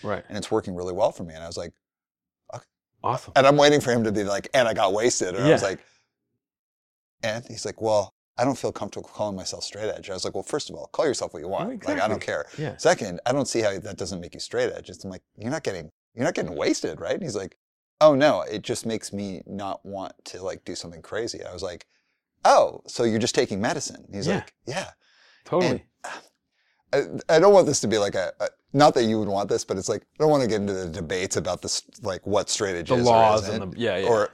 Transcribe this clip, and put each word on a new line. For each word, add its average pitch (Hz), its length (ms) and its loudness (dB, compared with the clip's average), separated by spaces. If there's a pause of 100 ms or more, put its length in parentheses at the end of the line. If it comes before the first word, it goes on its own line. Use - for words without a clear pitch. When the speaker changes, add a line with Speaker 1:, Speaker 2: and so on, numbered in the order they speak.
Speaker 1:
Right. 101 240 -6
Speaker 2:
And 107 100 -10
it's 95 140 -8
working 104 240 0
really 90 180 -6
well 95 180 2
for - 120 -12
me. 80 100 -12
And 80 100 -16
I 82 40 -12
was 87 100 -12
like, 87 160 -10 (800)
"Okay." 127 120 -16 (380)
Speaker 1:
Awesome. 123 320 -4
Speaker 2:
And 135 120 8
I'm 147 100 8
waiting 143 240 8
for 127 100 0
him 117 120 2
to 110 80 0
be 101 120 0
like, 98 300 -4
"And 123 140 4
I 110 60 0
got 104 200 2
wasted." 107 420 0
Or 98 60 -4
I 156 100 6
was 127 100 4
Speaker 1:
Yeah. 104 60 2
Speaker 2:
like, 95 120 -4 (1400)
and 117 240 -4
he's - 180 -10
like, 101 160 -10
"Well, 107 320 2 (240)
I 117 80 2
don't 131 120 0
feel 110 140 -4
comfortable 101 380 -10
calling 104 260 -6
myself 90 280 -10
straight 104 260 -6
edge." 82 200 -8
I 98 40 -8
was 92 100 -8
like, 98 120 -6
"Well, 95 80 -6
first - 260 -6
of - 60 -14
all, 76 120 -14
call - 180 -2
yourself 104 280 -2
what 82 80 -12
you 78 60 -12
want. 131 200 -4
Speaker 1:
Oh, 247 40 -6
Speaker 2:
Like, - 300 -6
I 104 60 2
don't 110 140 -2
Speaker 1:
exactly. - 40 -14
Speaker 2:
care. 80 200 -4 (120)
Speaker 1:
Yeah. 143 200 -8
Speaker 2:
Second, 110 480 0
I 123 60 0
don't 135 160 -2
see 117 140 0
how 101 180 0
that 92 180 -12
doesn't 95 220 -8
make 85 140 -14
you - 60 -14
straight 117 320 -4
edge." - 180 -12
It's, 92 140 -18
I'm 98 60 -12
like, 92 140 -14 (140)
"You're 110 140 -8
not 156 120 -6
getting, 87 260 -8 (240)
you're 120 120 -4
not 185 100 -2
getting - 200 -4
wasted, - 440 -2
right?" 95 160 -4
And 190 80 -6
he's 127 120 -6
like, 95 220 -8 (420)
"Oh, 156 140 8
no, 135 280 4
it 82 200 -6
just - 240 -4
makes 110 260 -6
me 101 360 -6
not 98 380 -10
want 95 280 -12 (120)
to, 90 180 -14
like, 87 220 -8
do 90 100 -10
something 85 260 -14
crazy." 110 420 -8
I - 100 -14
was 90 100 -12
like, 90 240 -10 (580)
"Oh, 196 400 6
so - 180 -2
you're 113 160 2
just 117 160 0
taking 110 240 2
medicine?" 135 540 -4
He's 101 140 -6
Speaker 1:
Yeah. 196 80 0
Speaker 2:
like, - 180 -8 (120)
"Yeah." 160 260 -8 (540)
Speaker 1:
Totally. 170 260 0
Speaker 2:
And, 123 100 -6 (220)
uh, - 1120 -6 (120)
I, 170 60 6
I 160 40 8
don't 202 140 10
want 185 120 8
this - 160 0
to 120 60 0
be 110 100 2
like 101 180 0
a, 92 240 -4
a, 104 100 -2 (220)
not 151 220 6
that 127 120 4
you 110 140 2
would 104 80 -2
want 101 220 -2
this, 113 160 -2
but 98 120 -4
it's 95 120 -4
like, 107 140 -4
I - 200 -6
don't 156 60 6
wanna 139 180 4
get 104 140 0
into 101 120 0
the 92 140 -4
debates 92 480 -4
about 90 260 -2
this, - 220 -6 (180)
like, 92 240 -6
what 98 240 0
straight 98 260 -2
edge 85 140 -4
Speaker 1:
The 131 60 2
Speaker 2:
is 123 100 2
Speaker 1:
laws 113 380 6
Speaker 2:
or 104 100 -6
Speaker 1:
and 110 100 -6
Speaker 2:
isn't, 92 80 -10
Speaker 1:
the, - 80 -10
yeah, 107 180 -2
yeah. 95 100 -2
Speaker 2:
or, 120 260 2